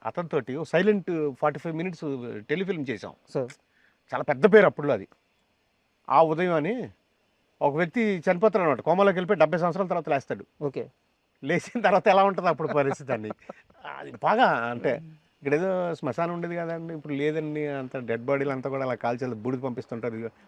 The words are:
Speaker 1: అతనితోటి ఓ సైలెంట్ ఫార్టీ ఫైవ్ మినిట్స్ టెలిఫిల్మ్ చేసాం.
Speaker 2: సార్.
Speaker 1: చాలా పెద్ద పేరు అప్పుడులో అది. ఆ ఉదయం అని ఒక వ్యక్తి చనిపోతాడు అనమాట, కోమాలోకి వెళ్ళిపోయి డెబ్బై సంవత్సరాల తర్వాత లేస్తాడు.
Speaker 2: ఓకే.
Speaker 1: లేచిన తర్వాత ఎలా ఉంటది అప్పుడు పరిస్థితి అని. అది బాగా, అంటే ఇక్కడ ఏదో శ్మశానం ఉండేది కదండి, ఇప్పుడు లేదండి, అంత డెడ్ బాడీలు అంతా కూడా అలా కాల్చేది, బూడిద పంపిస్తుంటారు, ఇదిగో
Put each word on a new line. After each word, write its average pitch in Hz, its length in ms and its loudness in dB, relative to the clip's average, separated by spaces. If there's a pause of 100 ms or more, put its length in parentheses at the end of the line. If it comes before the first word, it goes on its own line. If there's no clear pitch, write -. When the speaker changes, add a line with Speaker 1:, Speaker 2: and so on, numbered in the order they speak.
Speaker 1:
అతనితోటి 139 500 -4
ఓ 160 80 -6
సైలెంట్ 170 760 0
ఫార్టీ 147 200 0
ఫైవ్ 160 160 -6
మినిట్స్ 139 640 -8 (100)
టెలిఫిల్మ్ 170 400 -4
చేసాం. 101 220 -10 (220)
Speaker 2:
సార్. 127 160 -4 (640)
Speaker 1:
చాలా 170 80 -4
పెద్ద 147 320 6
పేరు 202 120 12
అప్పుడులో 143 280 2
అది. 98 140 -4 (1000)
ఆ 139 120 8
ఉదయం 165 300 2
అని 165 380 -2 (720)
ఒక 143 140 2
వ్యక్తి 185 460 0 (100)
చనిపోతాడు 185 320 2
అనమాట, 139 160 2
కోమాలోకి 185 360 4
వెళ్ళిపోయి 180 220 0
డెబ్బై 156 200 4
సంవత్సరాల 175 280 -2
తర్వాత 170 220 -4
లేస్తాడు. 135 380 -4 (160)
Speaker 2:
ఓకే. 139 280 -6 (540)
Speaker 1:
లేచిన 165 360 -2
తర్వాత 196 280 4
ఎలా 196 160 8
ఉంటది 185 240 0
అప్పుడు 156 200 0
పరిస్థితి 139 440 0
అని. 107 180 -4 (680)
అది 143 140 -14 (100)
బాగా, 160 480 2
అంటే 120 300 -2 (420)
ఇక్కడ 143 120 0
ఏదో 180 400 0
శ్మశానం 165 400 -4
ఉండేది 170 220 -8
కదండి, 165 380 -8
ఇప్పుడు 151 180 -10
లేదండి, 151 540 -4
అంత 139 300 -8
డెడ్ 117 260 -6
బాడీలు 139 280 0
అంతా 131 200 -6
కూడా 135 140 -4
అలా 127 100 -4
కాల్చేది, 123 400 -4
బూడిద 123 240 -4
పంపిస్తుంటారు, 123 560 -8
ఇదిగో 113 160 -8 (180)